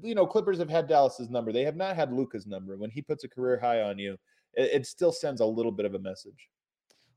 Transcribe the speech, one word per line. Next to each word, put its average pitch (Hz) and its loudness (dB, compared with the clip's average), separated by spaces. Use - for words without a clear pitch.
you 226 -4
know, 185 6
Clippers 190 0
have 160 -4
had 160 2
Dallas's 135 4
number, 117 -2
they 120 2
have 151 -2
not 190 -4
had 147 0
Luka's 120 -4
number. 95 -10
When 107 -8
he 135 -10
puts 151 -6
a 127 -16
career 127 0
high 120 2
on 101 -4
you, 98 -6
it, 127 4
it 135 2
still 170 2
sends 143 -4
a 110 6
little 113 0
bit 101 -2
of 98 -4
a 95 -4
message. 95 -12